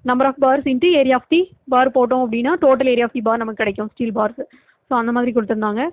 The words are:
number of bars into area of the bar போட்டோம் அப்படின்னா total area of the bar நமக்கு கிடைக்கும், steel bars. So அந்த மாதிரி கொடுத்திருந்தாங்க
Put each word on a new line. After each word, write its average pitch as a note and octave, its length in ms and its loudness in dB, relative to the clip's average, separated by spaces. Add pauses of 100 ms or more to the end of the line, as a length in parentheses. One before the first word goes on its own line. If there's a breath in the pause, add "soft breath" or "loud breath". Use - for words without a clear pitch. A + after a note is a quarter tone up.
(100)
number B3+ 200 2
of C4+ 140 -10
bars C4+ 280 2
into C4 160 0 (120)
area C4 200 4
of - 120 -20
the E4 80 4 (320)
bar B3 140 4 (100)
போட்டோம் B3+ 300 2
அப்படின்னா A#3 260 -2 (140)
total C4 260 4
area A#3+ 160 0
of - 80 -8
the A#3+ 100 -4
bar A3+ 160 0
நமக்கு A3 200 -8
கிடைக்கும், G#3+ 320 -4
steel A3+ 240 -4
bars. G#3+ 180 -2 (520 soft breath)
So C4+ 120 -2
அந்த A3+ 160 -2
மாதிரி B3 180 -2
கொடுத்திருந்தாங்க G#3+ 480 -2 (100)